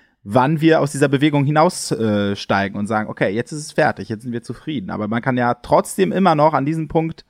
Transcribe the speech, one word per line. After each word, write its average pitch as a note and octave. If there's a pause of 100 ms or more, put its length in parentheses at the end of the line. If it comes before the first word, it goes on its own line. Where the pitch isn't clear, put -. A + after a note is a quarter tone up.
(240)
wann C3
wir D#3+
aus C#3+
dieser C#3+
Bewegung C#3+
hinaus, D#3
äh, G#2
steigen G2
und G#2
sagen, G#2+
okay, A#2
jetzt A2
ist D3+
es D3+
fertig, C#3+
jetzt A2+
sind B2+
wir A#2
zufrieden. A#2+
Aber G2+
man A#2
kann B2+
ja A#2+
trotzdem -
immer F3+
noch D3+
an C3+
diesem D#3+
Punkt D#3+